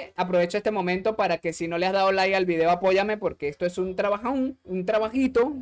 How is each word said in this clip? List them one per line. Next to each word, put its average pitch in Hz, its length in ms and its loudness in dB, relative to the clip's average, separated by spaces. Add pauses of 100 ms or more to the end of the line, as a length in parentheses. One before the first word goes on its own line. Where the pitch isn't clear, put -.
(160)
aprovecho 180 420 0
este 214 140 -2
momento 190 440 -2
para 175 220 0
que 165 160 -4
si 170 140 -6
no 170 100 -2
le 180 80 0
has 190 80 0
dado 196 180 4
like 190 220 2
al 185 100 2
video, 165 260 2
apóyame 190 460 2
porque 180 320 -4
esto 147 160 -6
es 180 140 -2
un 185 180 -4
trabajón, 240 680 -2
un 185 200 -4
trabajito, 262 760 2